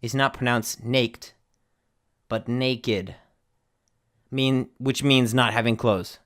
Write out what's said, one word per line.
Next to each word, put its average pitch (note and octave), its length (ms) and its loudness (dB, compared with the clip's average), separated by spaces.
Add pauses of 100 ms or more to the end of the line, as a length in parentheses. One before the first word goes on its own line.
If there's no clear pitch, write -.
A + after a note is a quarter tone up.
is A#2+ 140 -8
not C3+ 180 2
pronounced A#2+ 500 -2
naked, A#2+ 480 -2 (960)
but A2+ 200 -6
naked, A#2+ 680 -2 (1160)
mean, C3 460 0
which C3 260 -2
means C3 300 4
not A#2+ 200 2
having A2+ 240 0
clothes. G2 480 -2